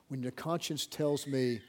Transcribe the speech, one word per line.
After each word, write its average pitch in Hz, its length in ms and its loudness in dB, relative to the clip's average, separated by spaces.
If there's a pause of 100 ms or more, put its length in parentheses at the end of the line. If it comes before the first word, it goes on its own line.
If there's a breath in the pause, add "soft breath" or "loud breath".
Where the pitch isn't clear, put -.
when 131 120 -4
your 123 120 -2
conscience 160 520 -2
tells 147 400 0
me, 127 440 2